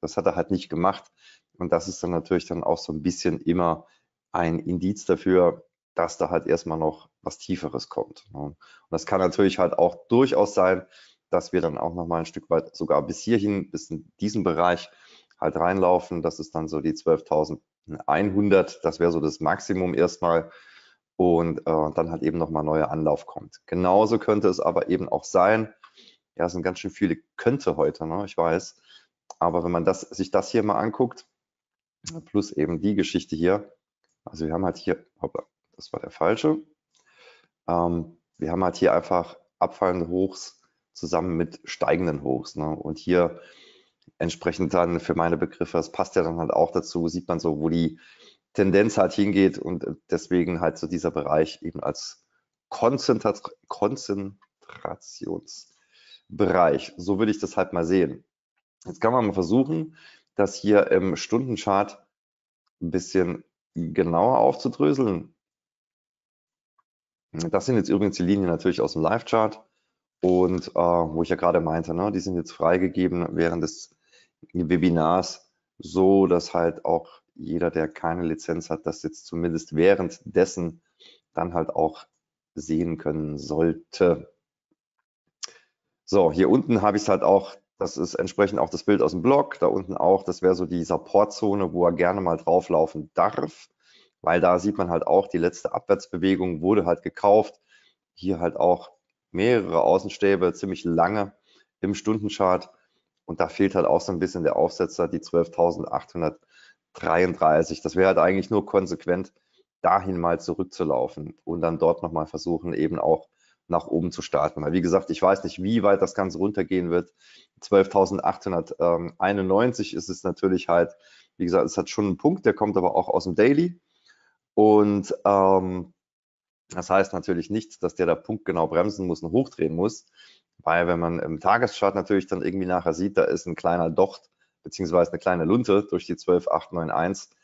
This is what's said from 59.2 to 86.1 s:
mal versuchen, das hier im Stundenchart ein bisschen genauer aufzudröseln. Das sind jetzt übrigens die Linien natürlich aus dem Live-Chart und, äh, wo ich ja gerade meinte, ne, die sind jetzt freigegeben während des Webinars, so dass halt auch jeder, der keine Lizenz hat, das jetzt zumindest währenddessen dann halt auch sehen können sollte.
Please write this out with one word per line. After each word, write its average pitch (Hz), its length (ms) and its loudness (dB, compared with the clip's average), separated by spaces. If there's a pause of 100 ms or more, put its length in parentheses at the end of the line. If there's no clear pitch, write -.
mal 98 60 -2
versuchen, 135 640 0 (380)
das 98 200 0
hier 104 360 4
im 92 260 2
Stundenchart 104 880 -2 (800)
ein 85 80 -6
bisschen 87 520 -2 (320)
genauer 85 640 2
aufzudröseln. 127 960 0 (2000)
Das 82 320 -2
sind 127 120 0
jetzt 101 120 0
übrigens 98 280 0
die - 60 -2
Linien 92 280 2
natürlich 85 320 0
aus - 100 -2
dem 80 80 -4
Live-Chart 110 640 0 (560)
und, 90 480 2
äh, - 60 -14
wo 85 480 2
ich 82 80 -2
ja 90 60 0
gerade 87 240 2
meinte, 82 340 -2
ne, 98 180 -2
die 95 80 -2
sind 92 160 -6
jetzt 85 160 -6
freigegeben 90 800 0
während 82 300 0
des - 340 -8 (560)
Webinars, 87 1000 0 (280)
so 95 480 4
dass 87 260 0
halt 85 320 -2
auch - 380 -4 (120)
jeder, 85 360 -4
der 80 180 -2
keine 85 360 -6
Lizenz 80 440 -6
hat, 80 180 -6
das - 160 -8
jetzt 78 220 -10
zumindest 82 500 -6
währenddessen 90 1080 0 (500)
dann 85 220 -6
halt 85 160 -4
auch - 340 -4 (500)
sehen 80 440 -4
können 76 400 -6
sollte. 80 920 -2 (1800)